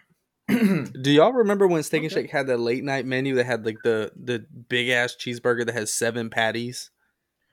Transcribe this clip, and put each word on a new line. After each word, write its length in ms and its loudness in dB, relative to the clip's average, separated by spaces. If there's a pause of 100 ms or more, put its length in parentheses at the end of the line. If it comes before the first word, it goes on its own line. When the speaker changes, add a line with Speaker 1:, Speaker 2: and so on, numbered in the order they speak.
(220)
Speaker 1:
<clears throat> 260 -20
Speaker 2:
Do 640 0
y'all 220 8
remember 340 4
when 160 2
Steak 180 -2
and 100 -4
Speaker 3:
Okay. 120 -2
Speaker 2:
Shake 80 -12
had 160 -2
that 120 0
late 240 -2
night 220 -4
menu 300 -2
that 100 4
had, 220 -4
like, 160 -4
the, 320 0
the 320 -6 (200)
big 220 0
ass 260 0
cheeseburger 520 -2
that 80 -2
has 180 -4
seven 380 -2
patties? 580 -2 (640)